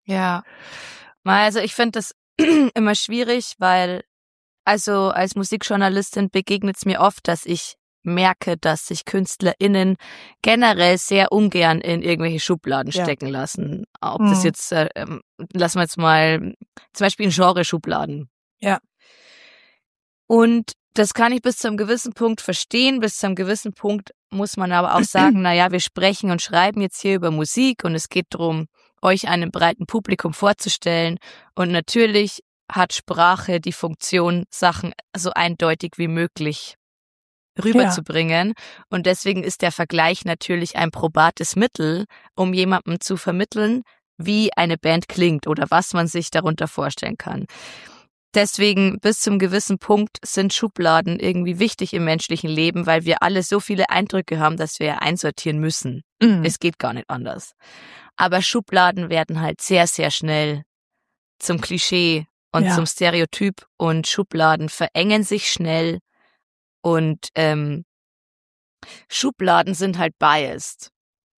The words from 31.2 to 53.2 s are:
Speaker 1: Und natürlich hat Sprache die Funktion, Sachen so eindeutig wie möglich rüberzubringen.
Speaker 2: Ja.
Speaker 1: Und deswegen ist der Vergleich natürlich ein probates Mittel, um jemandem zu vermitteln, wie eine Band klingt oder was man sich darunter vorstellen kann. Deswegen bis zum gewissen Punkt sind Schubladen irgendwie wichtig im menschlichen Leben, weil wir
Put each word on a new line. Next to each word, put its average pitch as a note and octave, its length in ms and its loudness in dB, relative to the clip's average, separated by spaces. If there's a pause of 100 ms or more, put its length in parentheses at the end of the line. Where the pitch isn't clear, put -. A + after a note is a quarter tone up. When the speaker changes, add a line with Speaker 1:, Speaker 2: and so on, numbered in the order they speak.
Speaker 1:
Und F3+ 160 0
natürlich G#3 720 2 (300)
hat F#3 220 0
Sprache F3 680 2
die E3+ 120 -6
Funktion, F3 800 -2
Sachen F3 420 0 (220)
so F3+ 160 -4
eindeutig E3+ 640 -2
wie E3+ 100 -4
möglich D#3+ 680 -6 (880)
rüberzubringen. F3+ 840 2
Speaker 2:
Ja. - 400 -12
Speaker 1:
Und F3+ 180 -4
deswegen F#3 360 0
ist - 200 -6
der E3+ 80 0
Vergleich E3+ 520 0
natürlich F3 540 -4
ein D#3+ 140 0
probates - 640 0
Mittel, F#3 500 0 (300)
um F#3 180 0
jemandem F#3 460 0
zu F#3+ 180 -4
vermitteln, G#3+ 640 -2 (360)
wie G#3 380 0
eine E3 220 0
Band E3 300 0
klingt E3+ 400 0
oder D3+ 220 0
was E3+ 240 2
man E3+ 140 0
sich E3+ 220 -6
darunter D#3+ 380 -2
vorstellen - 500 -6
kann. - 280 -8 (880)
Deswegen G3+ 640 2
bis G#3+ 220 0
zum G3+ 180 2
gewissen F#3+ 400 0
Punkt G#3 440 0
sind F#3+ 300 -2
Schubladen E3+ 640 0
irgendwie F3+ 380 -2
wichtig G3+ 380 -2
im E3+ 100 -2
menschlichen D#3+ 440 -2
Leben, E3 360 0
weil E3 200 4
wir E3 180 2